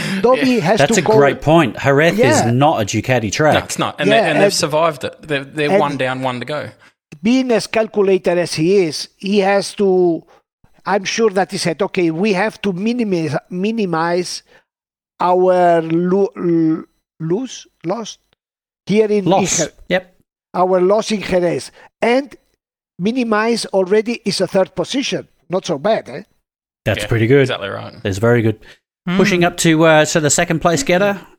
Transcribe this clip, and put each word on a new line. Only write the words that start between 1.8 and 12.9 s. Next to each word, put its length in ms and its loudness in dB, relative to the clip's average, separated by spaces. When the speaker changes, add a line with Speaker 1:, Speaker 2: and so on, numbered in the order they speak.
Speaker 1:
Yeah. 300 4
Speaker 3:
is 60 0
not 280 2
a 40 -2
Ducati 460 -2
track. 220 2
Speaker 2:
No, 100 2
it's 140 -10
not. 240 -4
And 80 0
Speaker 1:
Yeah, 120 4
Speaker 2:
they, 100 0
and 80 -2
they've 60 0
Speaker 1:
and 80 -2
Speaker 2:
survived 500 -2
it. 180 -8
They're, 220 -6
they're 280 -4
Speaker 1:
and 80 2
Speaker 2:
one 180 -2
down, 260 -4
one 160 -4
to 60 -12
go. 240 -8
Speaker 1:
Being 300 2
as 160 0
calculator 640 0
as 240 -2
he 220 2
is, 400 -2
he 220 -2
has 360 0
to, 480 2
I'm 180 0
sure 240 0
that 220 -2
he 80 -6
said, 240 -2
"Okay, 260 0
we 240 0
have 300 -4
to 100 -2
minimize, 600 -2